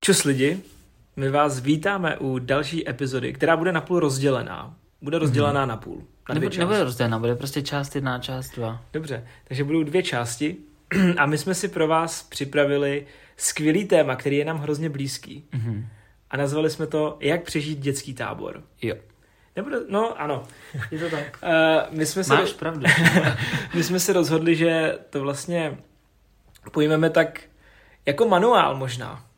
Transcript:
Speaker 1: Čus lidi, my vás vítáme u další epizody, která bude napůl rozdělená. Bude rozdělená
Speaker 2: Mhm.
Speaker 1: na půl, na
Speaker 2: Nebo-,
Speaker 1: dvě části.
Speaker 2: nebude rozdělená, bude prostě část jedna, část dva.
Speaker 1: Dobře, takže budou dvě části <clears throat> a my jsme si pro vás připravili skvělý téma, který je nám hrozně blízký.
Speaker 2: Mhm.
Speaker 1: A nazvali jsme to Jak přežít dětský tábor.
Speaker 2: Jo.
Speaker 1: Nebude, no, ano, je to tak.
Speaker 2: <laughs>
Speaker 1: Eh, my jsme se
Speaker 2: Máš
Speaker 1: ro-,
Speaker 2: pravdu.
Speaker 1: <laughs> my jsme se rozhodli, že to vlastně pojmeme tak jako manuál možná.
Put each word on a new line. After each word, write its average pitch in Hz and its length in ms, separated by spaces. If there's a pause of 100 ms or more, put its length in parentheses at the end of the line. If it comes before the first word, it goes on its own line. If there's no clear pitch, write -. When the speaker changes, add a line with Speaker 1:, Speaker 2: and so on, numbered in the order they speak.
Speaker 1:
Čus - 200
lidi, 143 360 (560)
my 135 140
vás 143 300
vítáme 160 580
u 131 200
další 139 500
epizody, 127 440
která 156 240
bude 180 160
napůl 170 280
rozdělená. 131 760 (280)
Bude 147 160
rozdělená 143 420
Speaker 2:
Mhm. 135 80
Speaker 1:
na 113 80
půl, - 200 (320)
na 127 60
Speaker 2:
Nebo-, 151 60
Speaker 1:
dvě 190 100
části. 185 100
Speaker 2:
nebude 190 240
rozdělená, 120 340
bude 117 180
prostě 139 260
část 143 320
jedna, 135 240
část 131 380
dva. 117 260 (100)
Speaker 1:
Dobře, 143 340 (180)
takže 135 200
budou 156 180
dvě 151 200
části 147 540 (300)
<clears throat> 180 320
a 143 80
my 151 120
jsme 185 160
si 180 140
pro 165 200
vás 160 340
připravili 143 840 (300)
skvělý 156 480
téma, 151 320
který 139 200
je 143 80
nám - 140
hrozně 151 300
blízký. 135 640
Speaker 2:
Mhm. 113 340 (440)
Speaker 1:
A 135 60
nazvali 143 340
jsme 156 160
to 151 340
Jak 165 220
přežít 147 360
dětský 139 360
tábor. 101 480 (200)
Speaker 2:
Jo. 113 120 (640)
Speaker 1:
Nebude, 262 200 (120)
no, 214 320
ano, 147 220 (480)
je 156 80
to 165 120
tak. 147 280
Speaker 2:
<laughs> - 40
Speaker 1:
Eh, 160 480
my 156 160
jsme 185 180
se - 100
Speaker 2:
Máš 170 180
Speaker 1:
ro-, - 60
Speaker 2:
pravdu. 160 280 (440)
Speaker 1:
<laughs> - 440
my 170 100
jsme 180 160
se 196 120
rozhodli, 160 440
že 160 420 (120)
to 143 100
vlastně 147 580 (960)
pojmeme 156 380
tak 160 300 (680)
jako 220 220
manuál 185 480
možná. 123 480 (140)